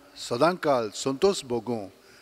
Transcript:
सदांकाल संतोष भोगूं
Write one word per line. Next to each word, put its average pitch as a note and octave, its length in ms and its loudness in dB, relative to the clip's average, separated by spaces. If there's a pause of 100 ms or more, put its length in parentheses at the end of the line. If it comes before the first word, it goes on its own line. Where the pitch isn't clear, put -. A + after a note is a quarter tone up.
(180)
सदांकाल C3+ 720 2
संतोष C#3 560 0
भोगूं A#2 420 -4 (340)